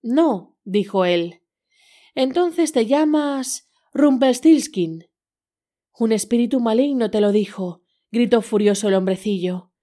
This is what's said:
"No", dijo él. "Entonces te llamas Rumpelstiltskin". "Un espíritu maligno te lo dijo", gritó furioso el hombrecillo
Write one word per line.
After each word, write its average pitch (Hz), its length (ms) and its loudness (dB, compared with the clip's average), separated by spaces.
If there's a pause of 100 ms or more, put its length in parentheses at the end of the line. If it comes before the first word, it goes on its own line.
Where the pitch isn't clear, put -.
"No", 254 600 -2
dijo 196 400 -2
él. 175 380 -2 (720)
"Entonces 311 580 0
te 233 140 0
llamas 285 840 -2 (220)
Rumpelstiltskin". 254 1120 2 (920)
"Un 226 140 0
espíritu 240 480 0
maligno 233 500 0
te 214 100 0
lo 208 120 2
dijo", 190 500 -4 (280)
gritó 233 320 0
furioso 208 460 0
el 196 60 2
hombrecillo 185 800 -4 (100)